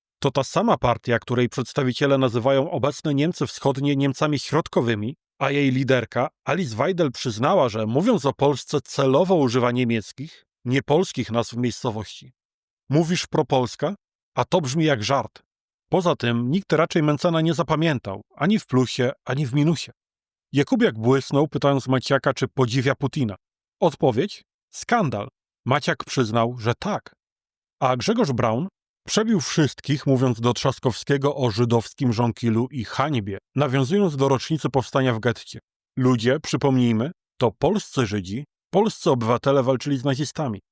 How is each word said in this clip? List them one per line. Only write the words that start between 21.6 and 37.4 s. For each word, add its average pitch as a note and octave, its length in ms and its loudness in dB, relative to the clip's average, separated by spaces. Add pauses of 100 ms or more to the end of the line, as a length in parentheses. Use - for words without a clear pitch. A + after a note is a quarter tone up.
Maciaka, C3 460 0
czy - 140 -2
podziwia C3 480 0
Putina. B2+ 400 -4 (460)
Odpowiedź? D3 640 0 (300)
Skandal. C3+ 540 -2 (380)
Maciak C#3+ 380 -2
przyznał, A#2+ 560 0
że A2+ 200 -2
tak. - 360 -8 (680)
A B2+ 160 2
Grzegorz G#3+ 340 0
Braun? A#2+ 360 0 (400)
Przebił A3 340 0
wszystkich, - 680 -2
mówiąc B2 320 2
do A#2 140 2
Trzaskowskiego C#3 840 -2
o B2+ 160 0
żydowskim A#2 600 0
żonkilu A#2 580 0
i B2 140 -6
hańbie, A#2 520 -2 (180)
nawiązując C#3+ 600 0
do C3+ 140 2
rocznicy C#3 400 0
powstania C3 440 0
w A2 60 -2
getcie. - 400 -4 (380)
Ludzie, B2+ 420 2
przypomnijmy, B2+ 720 0 (280)
to A#2 120 2